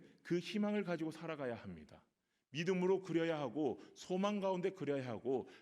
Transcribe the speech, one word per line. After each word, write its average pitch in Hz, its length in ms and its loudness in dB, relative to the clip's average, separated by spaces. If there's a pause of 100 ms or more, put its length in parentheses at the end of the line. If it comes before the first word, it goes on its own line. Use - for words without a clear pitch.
(240)
그 170 160 2
희망을 208 440 0
가지고 160 280 -2
살아가야 147 440 -4
합니다. 85 460 -12 (500)
믿음으로 180 500 2
그려야 165 380 2
하고 139 440 0 (100)
소망 196 460 0
가운데 190 320 0
그려야 139 360 -2
하고 117 420 0 (120)